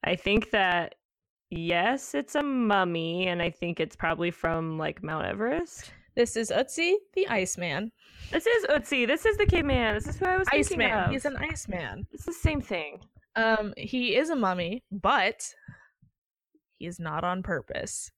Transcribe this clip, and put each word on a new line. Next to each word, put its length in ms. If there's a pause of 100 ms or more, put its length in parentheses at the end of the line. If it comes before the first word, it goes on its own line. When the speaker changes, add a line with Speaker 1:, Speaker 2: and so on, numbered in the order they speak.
Speaker 1:
I 120
think 360
that, 460 (520)
yes, 640
it's 200
a 80
mummy, 880
and 120
I 80
think 320
it's 160
probably 340
from, 460
like, 260
Mount 240
Everest. 640 (240)
Speaker 2:
This 220
is 140
Ötzi, 460 (180)
the 140
Iceman. 640 (400)
Speaker 1:
This 160
is 200
Ötzi. 400
This 180
is 140
the 80
caveman. 480
This 120
is 120
who 80
I 100
was 140
thinking 320
Speaker 2:
Iceman. 240
Speaker 1:
of. 60
Speaker 2:
He's 120
an 140
Iceman. 760
Speaker 1:
It's 140
the 80
same 260
thing. 400 (360)
Speaker 2:
Um, 420
he 380
is 120
a 80
mummy, 560
but 580 (1300)
he 80
is 140
not 240
on 180
purpose. 760